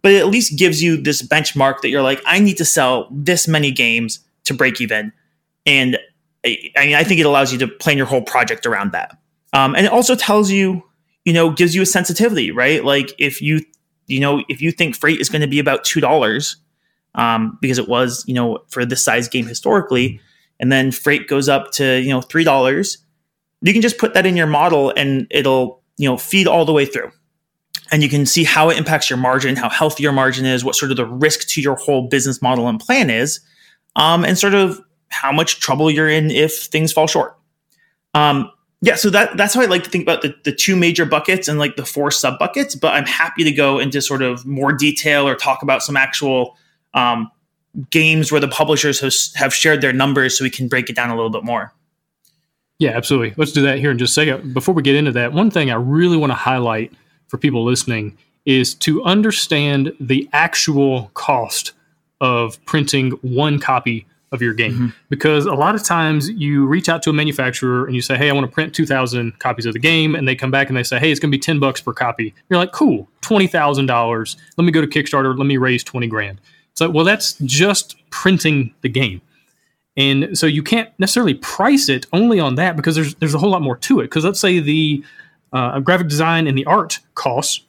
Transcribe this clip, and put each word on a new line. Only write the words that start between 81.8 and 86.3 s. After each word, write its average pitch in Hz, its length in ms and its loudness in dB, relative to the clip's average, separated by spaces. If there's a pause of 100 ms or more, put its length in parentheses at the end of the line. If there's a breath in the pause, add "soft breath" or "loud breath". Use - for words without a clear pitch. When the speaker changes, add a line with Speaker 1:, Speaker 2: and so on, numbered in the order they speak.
Speaker 2:
it 135 240 -2
only 214 260 4
on 135 140 0
that 165 220 0
because 156 180 0
there's, 156 220 -2
there's 151 180 -2
a 156 40 0
whole 196 120 2
lot 185 100 0
more 131 160 -2
to - 240 2
it. - 100 -4
'Cause 156 140 0
let's 196 160 0
say 185 180 2
the, 151 460 0 (480 loud breath)
uh, 127 280 -2
graphic 175 280 0
design 160 380 0